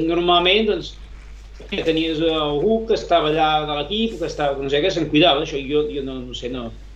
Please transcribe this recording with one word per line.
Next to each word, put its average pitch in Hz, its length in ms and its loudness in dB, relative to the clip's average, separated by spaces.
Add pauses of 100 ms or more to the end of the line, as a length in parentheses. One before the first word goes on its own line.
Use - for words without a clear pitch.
normalment, 175 600 4
doncs, 175 280 -2 (760)
que 185 140 -4
tenies 160 360 0
algú 160 680 2
que 214 80 2
estava 160 360 2
allà 156 360 2
de 147 120 -4
l'equip, 208 400 -2
que 165 80 -4
estava, 143 300 -2
que 135 60 -6
no 139 80 -4
sé 143 120 2
què, 190 80 2
se'n 165 200 -2
cuidava. 151 320 4
Això 156 160 -6
jo, 147 320 0
jo 139 120 -6
no, 131 180 -8
no 123 140 -12
sé, 123 140 -8
no, 123 220 -8 (260)